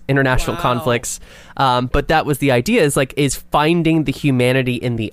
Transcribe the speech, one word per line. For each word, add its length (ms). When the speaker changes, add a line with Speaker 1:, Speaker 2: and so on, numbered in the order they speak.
Speaker 1:
international 480
Speaker 2:
Wow. 60
Speaker 1:
conflicts. 580
Um, 300
but 200
that 180
was 120
the 140
idea, 300
is, 140
like, 220
is 180
finding 720
the 80
humanity 600
in 200
the 180